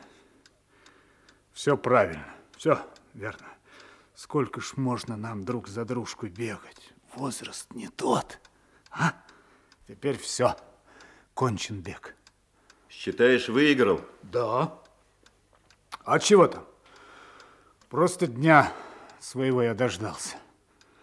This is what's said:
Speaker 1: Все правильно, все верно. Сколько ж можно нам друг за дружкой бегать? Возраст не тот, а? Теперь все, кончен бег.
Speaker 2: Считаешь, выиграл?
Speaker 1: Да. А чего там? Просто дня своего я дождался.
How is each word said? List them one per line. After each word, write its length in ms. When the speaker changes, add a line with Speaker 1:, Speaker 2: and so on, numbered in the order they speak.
Speaker 1:
Все 180
правильно, 480
все 240
верно. 340
Сколько 460
ж 160
можно 400
нам 260
друг 240
за 180
дружкой 460
бегать? 640
Возраст 580
не 140
тот, 500
а? 200
Теперь 300
все, 360
кончен 460
бег. 340
Speaker 2:
Считаешь, 600
выиграл? 520
Speaker 1:
Да. 560
А 160
чего 260
там? 180
Просто 400
дня 440
своего 420
я 140
дождался. 600